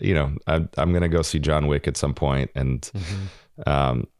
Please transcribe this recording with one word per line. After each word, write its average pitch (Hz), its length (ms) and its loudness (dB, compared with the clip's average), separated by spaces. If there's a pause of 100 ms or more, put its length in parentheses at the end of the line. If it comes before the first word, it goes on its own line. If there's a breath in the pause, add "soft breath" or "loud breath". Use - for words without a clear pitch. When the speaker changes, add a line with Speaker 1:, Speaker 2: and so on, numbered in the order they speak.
Speaker 1:
you 98 140 2
know, 71 180 0 (160)
I, 82 180 2 (100)
I'm 85 160 2
gonna 87 160 2
go 82 140 2
see 78 160 -2
John 76 300 2
Wick 71 180 0
at 71 100 -2
some 71 160 0
point, 67 440 0
and, 65 260 0
Speaker 2:
Mm-hmm. 95 880 -8
Speaker 1:
um, 65 380 0 (120)